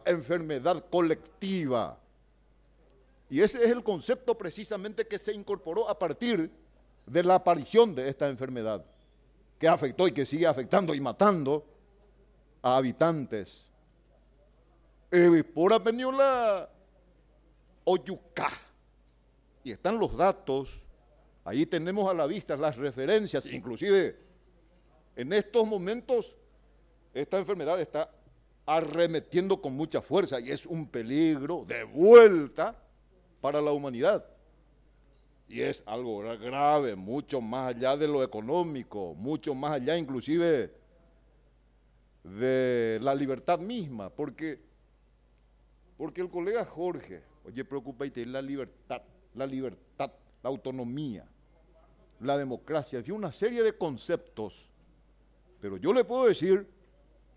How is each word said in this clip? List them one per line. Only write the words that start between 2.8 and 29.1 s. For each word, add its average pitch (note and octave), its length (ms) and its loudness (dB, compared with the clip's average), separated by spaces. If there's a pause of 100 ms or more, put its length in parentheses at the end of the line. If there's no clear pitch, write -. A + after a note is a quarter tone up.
Y C#3 120 0
ese A#3 220 2
es A#3 80 6
el A#3+ 120 -2
concepto A3+ 540 -2
precisamente G3+ 680 -8
que G3+ 140 -8
se G#3+ 140 -6
incorporó G3+ 560 -4
a G3+ 80 -4
partir F#3 520 -2 (560)
de D#3+ 180 2
la F#3 120 6
aparición F3+ 600 4
de B2+ 140 -4
esta C#3+ 200 -2
enfermedad, A#2 560 -6 (720)
que D#3 80 2
afectó E3 400 4
y - 40 2
que C#3 140 -2
sigue D#3+ 220 2
afectando E3+ 460 2
y C#3+ 60 -4
matando D3 640 2 (960)
a B2+ 160 2
habitantes. C3 920 -2 (1400)
Eh, E3+ 320 8
por F3 300 2
Apeniola A#3+ 960 0 (1160)
Oyucá. E3 640 -2 (1120)
Y B2 80 -12
están G3+ 280 -4
los D3+ 160 -2
datos, C#3 720 -2 (580)
ahí B2+ 220 -2
tenemos F#3 440 -2
a F#3 40 0
la D#3 120 0
vista E3 300 -4
las C#3+ 220 -2
referencias, C#3+ 680 -2
inclusive C#3 720 0 (960)
en C3 180 -6
estos G#3+ 340 2
momentos A3 680 -4 (760)
esta D3 260 -4
enfermedad F3 420 -2
está D3+ 300 -6 (540)
arremetiendo E3 960 0